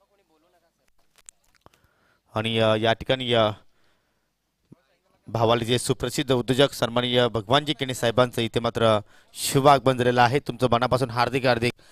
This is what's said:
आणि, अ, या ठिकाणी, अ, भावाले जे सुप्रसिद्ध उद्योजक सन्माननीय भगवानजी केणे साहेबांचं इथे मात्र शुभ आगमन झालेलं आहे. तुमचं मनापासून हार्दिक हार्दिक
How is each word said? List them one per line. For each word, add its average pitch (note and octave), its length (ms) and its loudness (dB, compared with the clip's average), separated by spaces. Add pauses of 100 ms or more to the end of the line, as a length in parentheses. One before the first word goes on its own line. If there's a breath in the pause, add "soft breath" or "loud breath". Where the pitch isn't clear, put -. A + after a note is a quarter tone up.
(2250)
आणि, A2+ 240 -4
अ, A2 160 2
या A2 180 0
ठिकाणी, B2+ 400 -4
अ, A2 180 2 (1800)
भावाले A2+ 380 0
जे A#2+ 140 0
सुप्रसिद्ध C3 540 -4
उद्योजक B2+ 400 2
सन्माननीय B2 560 0
भगवानजी A#2 440 -2
केणे C3 220 -8
साहेबांचं A#2+ 480 0
इथे A2+ 180 -4
मात्र A2+ 380 0 (340 soft breath)
शुभ - 360 0
आगमन C3 280 4
झालेलं B2 260 2
आहे. A#2+ 160 2
तुमचं B2+ 320 -4
मनापासून A#2+ 400 0
हार्दिक A#2+ 360 -2
हार्दिक A#2+ 260 0 (200 soft breath)